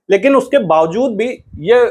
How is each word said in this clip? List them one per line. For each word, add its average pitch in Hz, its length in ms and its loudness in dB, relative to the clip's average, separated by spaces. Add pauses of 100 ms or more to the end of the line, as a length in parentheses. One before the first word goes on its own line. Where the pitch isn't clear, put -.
(100)
लेकिन 240 260 2
उसके - 220 0
बावजूद 180 580 -2
भी 240 280 -8 (140)
ये 233 320 2